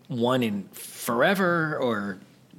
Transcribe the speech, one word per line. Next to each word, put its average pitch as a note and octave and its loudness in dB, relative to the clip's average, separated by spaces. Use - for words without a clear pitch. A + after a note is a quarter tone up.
won B2 2
in G2+ -2
forever, E3 0
or G#2 -2